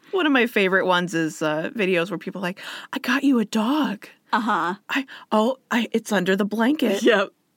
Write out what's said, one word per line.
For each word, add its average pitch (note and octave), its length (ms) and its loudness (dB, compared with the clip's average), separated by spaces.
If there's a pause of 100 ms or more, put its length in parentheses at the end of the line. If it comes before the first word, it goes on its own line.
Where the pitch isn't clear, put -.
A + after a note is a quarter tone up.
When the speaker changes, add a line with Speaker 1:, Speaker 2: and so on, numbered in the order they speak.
(120)
Speaker 1:
one F4+ 140 0
of D4+ 80 4
my A#3+ 120 4
favorite F#3+ 420 2
ones F3 260 0
is, D#3+ 280 -2
uh, D#3 320 -2
videos F#3 380 0
where F3 60 -6
people F#3 240 -10
are F#3+ 80 -4
like, G3 100 -10 (320)
"I C4+ 80 -8
got C4+ 240 -2
you C4+ 160 4
a A3 60 2
dog." A3 600 -2 (260)
Speaker 2:
Uh-huh. G#3 420 0 (140)
Speaker 1:
I, C4+ 160 -4 (260)
"Oh, A3 260 2 (140)
I, A3+ 200 0
it's A3+ 200 -4
under F#3+ 240 2
the G#3 100 0
blanket." A3 580 0
Speaker 2:
Yep. G#3 260 4 (280)